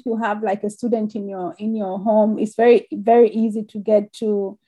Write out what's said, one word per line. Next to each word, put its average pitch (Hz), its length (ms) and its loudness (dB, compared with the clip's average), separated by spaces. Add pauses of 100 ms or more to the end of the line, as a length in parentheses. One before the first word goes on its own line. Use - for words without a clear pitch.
you 226 100 -4
have, 214 260 -4
like, 202 220 -4
a 208 60 -4
student 214 440 -4
in 202 140 -8
your, 180 300 -10
in 220 180 -6
your 196 220 -6
home, 214 400 2
it's - 160 -4
very, 240 360 4
very 226 380 4
easy 220 360 -4
to 214 140 -14
get 208 360 0
to 202 540 -4